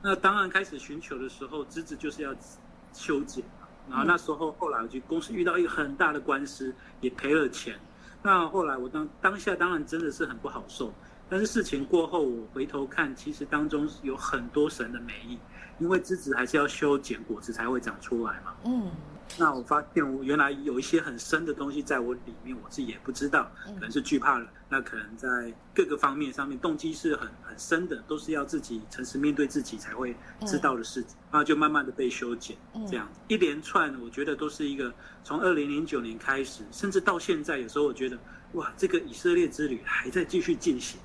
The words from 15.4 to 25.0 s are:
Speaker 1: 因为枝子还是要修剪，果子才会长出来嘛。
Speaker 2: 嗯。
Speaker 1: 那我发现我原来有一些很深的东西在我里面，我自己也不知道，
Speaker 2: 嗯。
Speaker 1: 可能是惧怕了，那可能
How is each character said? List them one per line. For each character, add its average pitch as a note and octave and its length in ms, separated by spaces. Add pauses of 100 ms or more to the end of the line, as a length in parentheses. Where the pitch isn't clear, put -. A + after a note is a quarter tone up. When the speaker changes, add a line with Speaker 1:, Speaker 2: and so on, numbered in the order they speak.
Speaker 1:
因 E3+ 120
为 F#3 100
枝 F#3 160
子 C#3 180
还 B2 120
是 B2 100
要 D3 100
修 C#3+ 320
剪， A2+ 260
果 G#2+ 180
子 - 100
才 A2+ 160
会 B2 140
长 G#2+ 180
出 A#2 260
来 - 200
嘛。 - 180
Speaker 2:
嗯。 A#3 260 (460)
Speaker 1:
那 D#3+ 160
我 B2+ 120
发 D3 200 (120)
现 C#3 200
我 C3+ 80
原 C#3+ 140
来 C#3 140
有 C#3 260
一 C3+ 40
些 D#3+ 200
很 B2 160
深 D#3 260
的 D3+ 80
东 C#3+ 200
西 C#3+ 100
在 C3+ 180
我 B2 140
里 A#2+ 300
面， B2+ 180
我 - 80
自 - 120
己 A#2+ 60
也 A2 160
不 C3 80
知 C#3+ 160
道， C#3 220 (180)
Speaker 2:
嗯。 G#3 80
Speaker 1:
可 F#3 60
能 A#2 100
是 C#3+ 100
惧 C#3+ 180
怕 C3+ 180
了， A#2 100 (220)
那 C3+ 100
可 - 160
能 G#2+ 220